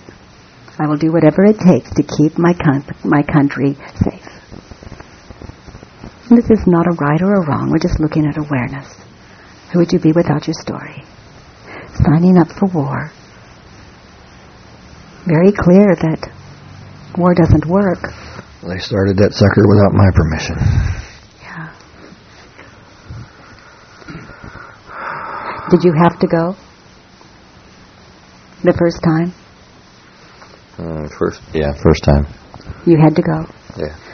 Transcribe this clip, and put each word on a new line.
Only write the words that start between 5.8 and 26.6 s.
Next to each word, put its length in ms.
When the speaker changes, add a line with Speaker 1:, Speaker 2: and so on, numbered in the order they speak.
Speaker 1:
And 80
this 120
is 160
not 220
a 100
right 240
or 120
a 120
wrong. 240
We're 200
just 100
looking 260
at 120
awareness. 500
Who 80
would 140
you 60
be 140
without 340
your 80
story? 480
Signing 320
up 140
for 180
war. 420
Very 260
clear 440
that 340
war 160
doesn't 320
work. 480
Speaker 2:
They 120
started 380
that 160
sucker 340
without 260
my 200
permission. 440
Speaker 1:
Yeah. 280
Did 140
you 140
have 220
to 80
go 280